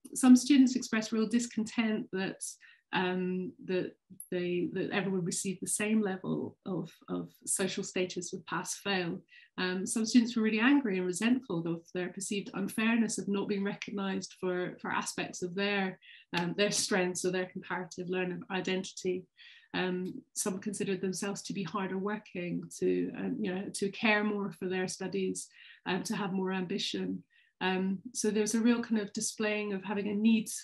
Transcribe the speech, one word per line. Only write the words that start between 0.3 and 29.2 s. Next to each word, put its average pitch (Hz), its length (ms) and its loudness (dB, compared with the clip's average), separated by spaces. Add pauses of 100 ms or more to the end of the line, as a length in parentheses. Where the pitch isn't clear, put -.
students 262 400 8
express 220 380 -2
real 220 140 4
discontent 220 840 0
that, 190 320 -4 (500)
um, 185 580 0 (140)
that 185 280 -2 (360)
they, 175 440 0
that 185 180 -2
everyone 190 340 0
received 185 360 -4
the 190 60 -6
same 214 340 2
level 185 640 -4
of, 165 260 -4 (180)
of 175 200 -4 (160)
social 190 380 -2
status 180 480 -4
with 190 140 -10
pass 175 300 -4
fail. 185 440 -2 (380)
Um, 185 280 -2
some 220 200 0
students 226 300 6
were 220 80 4
really 220 160 2
angry 240 380 6
and 180 80 2
resentful 180 600 0
of 165 160 -2 (100)
their 180 160 -2
perceived 196 440 -4
unfairness 220 640 0
of 190 100 -4
not 202 200 0
being 196 160 0
recognised 196 760 -4
for, 180 420 -2
for 190 100 -4
aspects - 500 -4
of 180 120 -6
their, 196 460 0 (380)
um, 175 200 -2
their 202 140 4
strengths 180 540 0
or 180 60 2
their 185 140 -2
comparative 180 640 -8
learner 180 300 -2 (100)
identity. 185 760 -2 (480)
Um, 185 480 -2 (140)
some 190 240 -4
considered 196 420 -4
themselves 190 420 -4
to - 100 -8
be 196 100 -4
harder 185 340 -4
working, 180 640 -6 (160)
to, 185 380 0
um, 190 220 -4
you 196 140 -2
know, 196 200 -4
to 196 160 -2
care 214 340 2
more 208 280 -2
for 190 160 -8
their 185 200 -2
studies, 190 600 -4 (400)
um, 180 160 -2
to 220 120 -2
have 190 160 -2
more 190 200 0
ambition. 185 720 -4 (400)
Um, 190 360 0 (140)
so - 160 0
there's 208 260 2
a 226 120 2
real 240 160 4
kind 220 180 0
of 202 120 -8
displaying 208 600 -2